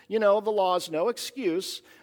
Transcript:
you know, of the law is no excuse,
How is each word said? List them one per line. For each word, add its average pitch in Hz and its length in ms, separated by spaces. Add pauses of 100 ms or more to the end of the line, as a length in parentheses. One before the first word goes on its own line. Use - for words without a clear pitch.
you 208 120
know, 208 180
of 214 80
the 214 80
law 185 240
is 175 140
no 160 180
excuse, 196 760 (200)